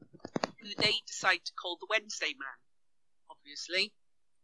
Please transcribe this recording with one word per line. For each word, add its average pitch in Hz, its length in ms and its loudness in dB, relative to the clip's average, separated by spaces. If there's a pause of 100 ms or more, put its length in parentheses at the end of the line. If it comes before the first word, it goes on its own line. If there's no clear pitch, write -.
(600)
Who 208 80 -10 (120)
they 214 120 6 (120)
decide 185 400 2
to - 60 -6 (100)
call 175 180 -4
the 185 100 -8
Wednesday 208 380 2 (120)
Man, 135 240 -12 (640)
obviously. 165 640 -2 (520)